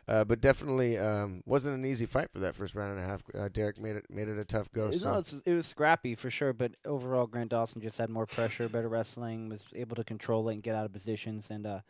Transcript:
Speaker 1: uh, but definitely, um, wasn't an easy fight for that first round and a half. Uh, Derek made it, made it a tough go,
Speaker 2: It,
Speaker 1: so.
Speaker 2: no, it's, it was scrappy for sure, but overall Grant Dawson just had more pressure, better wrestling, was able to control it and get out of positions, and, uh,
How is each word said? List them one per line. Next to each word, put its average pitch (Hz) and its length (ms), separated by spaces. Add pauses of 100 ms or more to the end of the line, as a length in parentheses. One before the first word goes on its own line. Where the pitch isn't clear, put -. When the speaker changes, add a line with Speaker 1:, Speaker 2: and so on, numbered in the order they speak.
Speaker 1:
uh, 110 180
but 113 160
definitely, 131 560
um, 104 480
wasn't 139 320
an 131 80
easy 117 220
fight - 240
for - 80
that 92 160
first 95 180
round 101 240
and 92 80
a - 20
half. 95 140 (140)
Uh, 101 180
Derek 104 260
made 107 160
it, 104 140
made 107 180
it 107 120
a 107 40
tough 104 280
go, 110 160
Speaker 2:
It, 170 140
Speaker 1:
so. 139 100
Speaker 2:
no, 160 80
it's, 151 260
it 175 80
was 170 140
scrappy 147 480
for 123 160
sure, 135 220
but 117 180 (120)
overall 127 440
Grant 117 240
Dawson 117 320
just 110 160
had 117 100
more 113 160
pressure, 117 420
better 113 220
wrestling, 113 600
was 107 140 (120)
able 113 220
to 117 60
control 113 460
it 110 60
and 104 80
get 113 100
out 107 120
of 104 60
positions, 107 600
and, 107 160
uh, 101 220